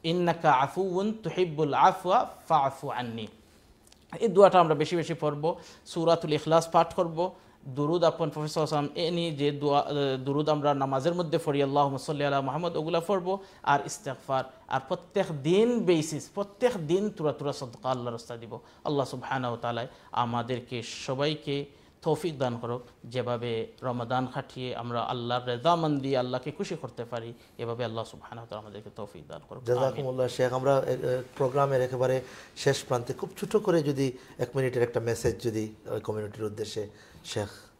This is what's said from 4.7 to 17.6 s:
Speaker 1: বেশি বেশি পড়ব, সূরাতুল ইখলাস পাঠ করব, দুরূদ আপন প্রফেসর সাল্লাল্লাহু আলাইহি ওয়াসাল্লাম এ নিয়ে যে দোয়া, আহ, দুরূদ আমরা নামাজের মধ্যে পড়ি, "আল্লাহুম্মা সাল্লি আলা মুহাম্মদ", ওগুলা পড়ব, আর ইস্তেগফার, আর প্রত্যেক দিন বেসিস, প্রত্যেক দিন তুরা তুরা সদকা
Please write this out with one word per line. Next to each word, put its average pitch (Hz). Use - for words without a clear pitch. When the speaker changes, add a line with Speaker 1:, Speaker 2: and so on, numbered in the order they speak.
Speaker 1:
বেশি 151
বেশি 165
পড়ব, 151
সূরাতুল 165
ইখলাস 160
পাঠ -
করব, 175
দুরূদ 147
আপন 160
প্রফেসর 151
সাল্লাল্লাহু 147
আলাইহি 147
ওয়াসাল্লাম 165
এ 170
নিয়ে 170
যে 143
দোয়া, 143
আহ, 139
দুরূদ 147
আমরা 147
নামাজের 135
মধ্যে 165
পড়ি, 143
"আল্লাহুম্মা 139
সাল্লি 143
আলা 139
মুহাম্মদ", 156
ওগুলা 165
পড়ব, 185
আর 233
ইস্তেগফার, 131
আর 165
প্রত্যেক 185
দিন 208
বেসিস, 156
প্রত্যেক 202
দিন 196
তুরা 151
তুরা 143
সদকা 127